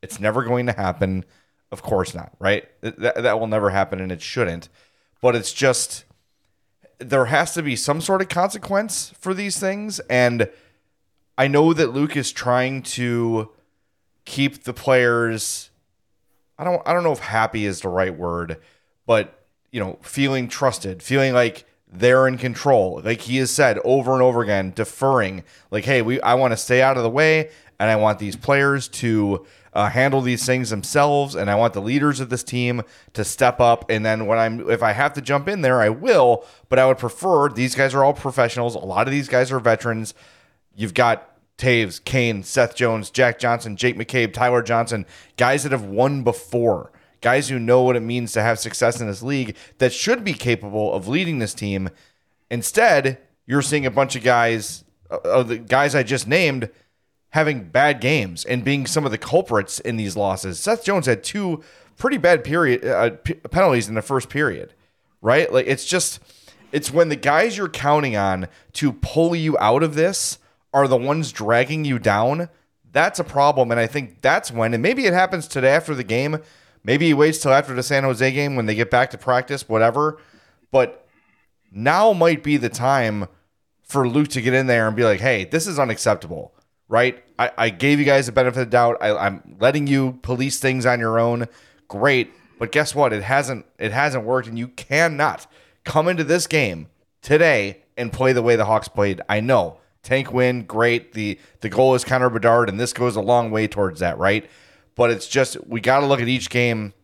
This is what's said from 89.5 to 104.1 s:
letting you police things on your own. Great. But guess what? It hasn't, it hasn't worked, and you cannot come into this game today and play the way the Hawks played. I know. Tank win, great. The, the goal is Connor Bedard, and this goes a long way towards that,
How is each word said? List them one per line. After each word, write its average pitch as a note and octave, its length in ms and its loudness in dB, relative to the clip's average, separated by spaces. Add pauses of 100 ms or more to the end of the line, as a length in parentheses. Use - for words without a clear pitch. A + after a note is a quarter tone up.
letting C#3+ 280 2
you C3+ 340 0
police C3 400 -4
things C3 240 0
on B2 160 2
your A2+ 180 0
own. A#2 280 0 (420)
Great. B2 420 0 (280)
But A#2 120 -6
guess D3 240 -2
what? C#3 160 2
It G#2 120 -4
hasn't, B2 420 -2 (120)
it A2 140 -4
hasn't C3 320 -2
worked, A#2+ 240 -2
and A2+ 100 -10
you B2 120 -8
cannot D3 800 -2 (360)
come D#3 240 0
into F3 160 0
this D#3+ 240 0
game G2 400 -2 (340)
today C#3 640 2 (140)
and A#2+ 160 -6
play C3 180 2
the B2 100 2
way A#2+ 140 4
the A2 100 2
Hawks G#2+ 220 0
played. G2+ 400 -2
I G#2+ 140 0
know. A2 380 0 (240)
Tank C3 300 -2
win, B2 300 0
great. A#2 500 0
The, G#2 260 -6 (200)
the A2 100 -8
goal C3 240 4
is B2 100 0
Connor B2+ 280 0
Bedard, A2+ 380 2
and G2 100 -6
this A#2+ 120 -2
goes A#2+ 240 -2
a G#2+ 60 -4
long A2+ 300 2
way G#2+ 160 -2
towards F#2 320 -4
that, E2+ 180 -2